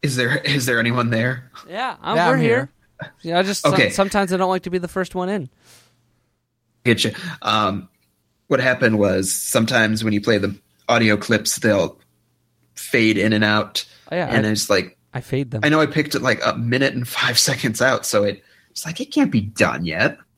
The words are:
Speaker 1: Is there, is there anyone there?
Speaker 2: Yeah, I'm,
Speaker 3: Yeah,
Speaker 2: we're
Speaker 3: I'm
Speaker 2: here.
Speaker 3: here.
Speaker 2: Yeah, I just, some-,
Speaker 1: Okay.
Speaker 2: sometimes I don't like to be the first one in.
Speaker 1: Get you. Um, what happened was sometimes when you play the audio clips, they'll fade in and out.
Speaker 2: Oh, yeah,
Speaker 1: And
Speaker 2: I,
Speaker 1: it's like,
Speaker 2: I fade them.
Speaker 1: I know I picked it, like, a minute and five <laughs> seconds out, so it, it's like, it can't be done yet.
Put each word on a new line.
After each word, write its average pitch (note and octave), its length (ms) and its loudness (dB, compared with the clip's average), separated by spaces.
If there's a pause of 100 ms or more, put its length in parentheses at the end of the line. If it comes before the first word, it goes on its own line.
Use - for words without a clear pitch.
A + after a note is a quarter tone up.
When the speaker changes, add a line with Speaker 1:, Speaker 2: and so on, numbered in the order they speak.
Speaker 1:
Is C3+ 140 -2
there, B2 220 0
is C#3 280 -2
there B2 140 0
anyone A#2 300 0
there? B2 400 -2 (180)
Speaker 2:
Yeah, G#3+ 320 -8
I'm, F#3+ 160 -4
Speaker 3:
Yeah, F3 120 2
Speaker 2:
we're C4 80 4
Speaker 3:
I'm - 40 2
Speaker 2:
here. - 80 2 (520)
Speaker 3:
here. - 100 -16 (120)
Speaker 2:
Yeah, E3+ 160 0
I F#3 40 4
just, G3 200 -2
some-, - 120 2
Speaker 1:
Okay. F#3+ 160 4
Speaker 2:
sometimes G3 420 0
I F#3+ 40 0
don't F#3 120 0
like F#3 140 -2
to F#3 80 -10
be F3+ 80 -2
the F3 100 -6
first F3+ 260 -6
one F3+ 140 -4
in. F#3 200 -6 (1400)
Speaker 1:
Get A#2 200 2
you. A2 80 -2 (300)
Um, G#2 460 -2 (600)
what C3+ 120 2
happened B2 380 2
was F#2+ 340 2
sometimes A2+ 680 0
when A2 100 0
you G2+ 80 2
play G#2+ 180 2
the G2+ 180 -4 (320)
audio A2+ 280 4
clips, G#2 400 -2
they'll G2+ 420 0 (760)
fade A2 440 2
in G#2+ 140 2
and G#2+ 120 2
out. G#2+ 400 0 (260)
Speaker 2:
Oh, E3 60 -4
yeah, F3 120 -2
Speaker 1:
And A2 180 0
Speaker 2:
I, G#2+ 40 0
Speaker 1:
it's G#2 200 -2
like, F#2 260 0 (160)
Speaker 2:
I B2 80 -8
fade C3 300 -6
them. A#2+ 140 -6
Speaker 1:
I D3+ 40 4
know D#3 120 4
I D3+ 60 2
picked D3 280 -2
it, C3 80 -4
like, C3 220 0
a - 120 0
minute B2 380 0
and B2 120 -4
five - 320 -2
<laughs> - 0 -
seconds B2 440 -2
out, B2+ 240 0
so G#2 180 2
it, G2 180 -4 (280)
it's - 160 -12
like, E3 140 -8
it - 120 -10
can't C#4+ 180 4
be A3 120 2
done E2+ 420 -2
yet. E2+ 340 -2 (200)